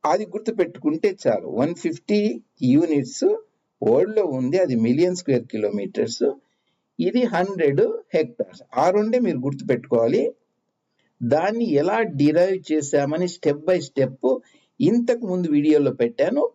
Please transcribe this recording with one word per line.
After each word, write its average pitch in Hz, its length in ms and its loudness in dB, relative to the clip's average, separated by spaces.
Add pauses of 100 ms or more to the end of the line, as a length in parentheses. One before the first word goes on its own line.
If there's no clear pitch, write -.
(120)
అది 208 120 0 (100)
గుర్తుపెట్టుకుంటే 175 760 0 (140)
చాలు. 104 220 0 (140)
వన్ 151 140 0 (100)
ఫిఫ్టీ 208 360 -2 (520)
యూనిట్స్ 311 520 2 (640)
వరల్డ్‌లో 196 360 2 (160)
ఉంది, 139 240 0
అది 131 120 -2 (120)
మిలియన్ 175 320 2
స్క్వేర్ 123 340 -2
కిలోమీటర్స్, 202 720 -2 (800)
ఇది 247 140 0 (140)
హండ్రెడ్ 175 460 0 (360)
హెక్టార్స్. 107 440 -6 (200)
ఆ - 20 4 (100)
రెండే 220 320 0
మీరు 143 200 -2
గుర్తుపెట్టుకోవాలి. 123 760 0 (1120)
దాన్ని 214 320 0 (140)
ఎలా 185 160 0 (220)
డిరైవ్ 175 400 4 (120)
చేశామని 151 640 0
step 147 240 -2 (100)
by 180 80 4 (100)
step - 360 -2 (680)
ఇంతకు 240 420 0
ముందు 180 240 -2
వీడియోలో 147 460 2
పెట్టాను 160 420 0 (120)